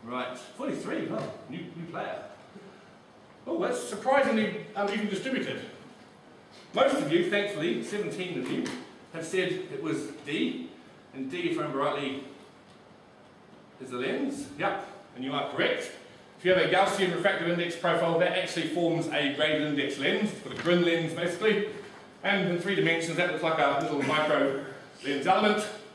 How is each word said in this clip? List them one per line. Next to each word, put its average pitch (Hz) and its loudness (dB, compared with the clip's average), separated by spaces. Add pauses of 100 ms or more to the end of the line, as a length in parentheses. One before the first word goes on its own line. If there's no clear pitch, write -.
Right, 123 -6
forty-three, - -6
well, - -6 (160)
new, 165 -10 (100)
new 165 -10
player. - -8 (1200)
Oh, 320 -4
that's 240 0
surprisingly, 220 2 (100)
um, 202 0
even 208 -2
distributed. - -4 (1120)
Most 277 6
of - 0
you, 180 4
thankfully, 202 0
seventeen 185 -4
of - -6
you, - -2 (500)
have 165 -8
said 180 0
it - -6
was - -4 (120)
D, - -2 (440)
and 131 -8
D, 175 -6
if 165 -2
I 151 -2
remember 135 -4
rightly, 143 -2 (1600)
is 123 -12
the 123 -6
lens. - -2 (120)
Yep, 190 -2 (300)
and 127 -8
you 135 -4
are 139 -2
correct. - 0 (480)
If - -16
you 185 8
have 170 6
a 156 4
Gaussian 190 4
refractive 170 2
index 170 0
profile, 170 2
that 180 4
actually 170 -2
forms 160 2
a 143 0
graded 151 2
index 143 0
lens, 196 2
for - -10
the - -8
Grin 175 4
lens 165 2
basically. 196 2 (520)
And 185 2
in 175 0
three 190 0
dimensions, 160 2
that 175 2
looks 156 -2
like 160 2
a - 4
little 147 0
micro 139 2 (400)
lens 139 0
element. 208 4 (280)